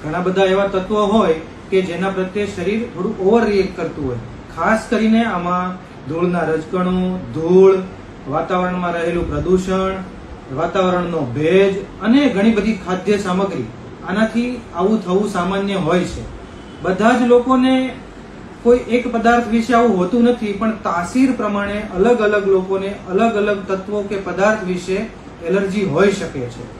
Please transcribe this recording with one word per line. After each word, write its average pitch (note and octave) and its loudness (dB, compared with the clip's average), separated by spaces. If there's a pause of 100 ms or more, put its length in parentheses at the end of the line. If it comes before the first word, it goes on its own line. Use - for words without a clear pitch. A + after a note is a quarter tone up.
ઘણા D#3 -4
બધા F#3 2
એવા F#3+ 2
તત્વો G#3 0
હોય G3 4 (360)
કે F#3+ 2
જેના F3 -2
પ્રત્યે F#3+ -4
શરીર F#3+ -4
થોડું F#3 -6
ઓવર G#3+ 4
રિએક્ટ G3 0
કરતું D#3 -6
હોય. A#2+ -4 (380)
ખાસ G#3 0
કરીને A3 2
આમાં F3+ -4 (200)
ધૂળના F3 0
રજકણો, F3+ -2 (140)
ધૂળ, F#3 6 (500)
વાતાવરણમાં F3+ -2
રહેલું E3+ -2
પ્રદૂષણ, F#3 0 (600)
વાતાવરણનો F3+ 0 (160)
ભેજ F#3 4 (240)
અને B3+ 4
ઘણી G#3 2
બધી G#3 2
ખાદ્ય F#3 -2
સામગ્રી, F#3 -2 (440)
આનાથી A3+ -2 (140)
આવું G3 2
થવું G3 0
સામાન્ય G3 -2
હોય E3+ 0
છે. - -8 (600)
બધા G#3 2
જ - 2
લોકોને B3+ 4 (720)
કોઈ A#3+ 6
એક A#3+ 0
પદાર્થ A3+ 2
વિશે A3+ 2
આવું A#3 4
હોતું F3+ 2
નથી, A#3 2
પણ A3 -2
તાસીર G#3 0
પ્રમાણે G#3 -2 (140)
અલગ A3 4
અલગ G#3 2
લોકોને F#3+ 0 (140)
અલગ A3 2
અલગ G3+ 0
તત્વો G3+ -4
કે G3+ -6
પદાર્થ G3 0
વિશે F#3 -4 (400)
એલર્જી G3 0
હોઈ F3+ 4
શકે E3 -6
છે. A#2 -8 (160)